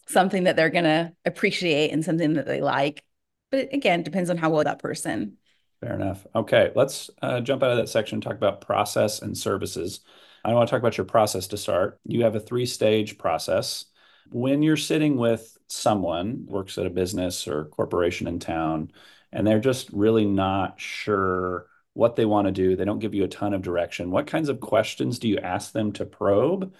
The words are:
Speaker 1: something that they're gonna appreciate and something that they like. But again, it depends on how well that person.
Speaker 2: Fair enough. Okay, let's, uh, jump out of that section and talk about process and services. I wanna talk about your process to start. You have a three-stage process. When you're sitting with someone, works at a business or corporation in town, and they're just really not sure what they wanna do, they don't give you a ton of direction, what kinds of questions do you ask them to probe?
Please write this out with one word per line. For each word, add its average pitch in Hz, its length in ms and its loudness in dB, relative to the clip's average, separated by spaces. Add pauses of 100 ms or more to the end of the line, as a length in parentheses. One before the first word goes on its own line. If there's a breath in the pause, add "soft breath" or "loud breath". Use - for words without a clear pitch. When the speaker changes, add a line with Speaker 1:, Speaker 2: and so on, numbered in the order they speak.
Speaker 1:
something 190 360 2
that 170 120 2
they're 160 140 4
gonna 165 420 2 (140)
appreciate 165 640 0
and 151 120 0
something 160 320 0
that 139 120 -2
they 135 160 -2
like. 139 420 -2 (460)
But 269 240 -2
again, 196 260 2
it 170 40 -4
depends 175 260 -2
on 175 80 -2
how 160 100 0
well 156 160 4
that - 140 -2
person. - 580 -6 (440)
Speaker 2:
Fair 117 140 -6
enough. 98 300 -4 (100)
Okay, 110 420 4
let's, - 340 0 (120)
uh, 127 180 -2
jump 127 240 -2
out 127 80 4
of 120 40 2
that 117 120 0
section 107 280 -2
and 110 60 -4
talk 113 140 -6
about 101 240 0
process 104 600 0
and 107 160 -8
services. 98 640 -4 (440 soft breath)
I 113 100 2
wanna 120 140 6
talk 131 100 2
about 113 180 0
your 95 100 -2
process 107 420 2
to 104 80 -6
start. 98 500 -2
You 117 160 0
have 113 140 2
a 107 40 -6
three-stage 110 800 0
process. - 680 -2 (440 soft breath)
When 135 320 0
you're 156 140 4
sitting 151 400 2
with 117 500 0
someone, 95 800 -2
works 95 320 -6
at 92 80 0
a 90 40 -4
business 90 580 -2
or 76 160 -4
corporation 87 640 -2
in 85 100 -4
town, 80 540 -4 (400 soft breath)
and 95 120 -2
they're 107 140 4
just 127 320 0
really 107 340 4
not 95 560 0
sure 92 880 -2 (280 soft breath)
what 117 200 2
they 113 120 2
wanna 104 260 2
do, 92 240 2
they 95 80 -2
don't 104 160 -2
give 107 140 -6
you 98 100 0
a - 40 -2
ton 104 240 -6
of 95 100 -4
direction, 87 500 -4
what 143 160 -2
kinds 160 200 -2
of 123 120 -4
questions 117 580 -2
do 120 100 -4
you 98 100 0
ask 92 340 -6
them 107 220 -2
to - 120 -6
probe? 143 720 0